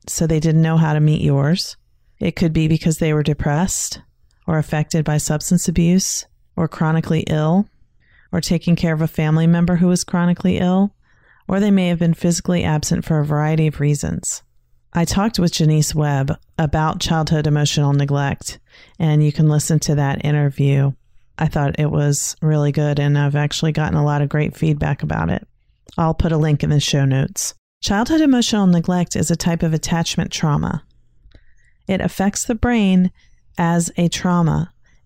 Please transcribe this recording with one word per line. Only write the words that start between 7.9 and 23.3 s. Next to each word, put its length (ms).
or 100
taking 340
care 180
of 80
a 60
family 380
member 300
who 120
was 160
chronically 540
ill, 380
or 120
they 120
may 180
have 100
been 160
physically 480
absent 420
for 140
a 60
variety 420
of 120
reasons. 600
I 100
talked 340
with 140
Janice 420
Webb 420
about 400
childhood 480
emotional 460
neglect, 640
and 240
you 80
can 180
listen 300
to 160
that 280
interview. 680
I 80
thought 320
it 100
was 540
really 280
good, 280
and 180
I've 180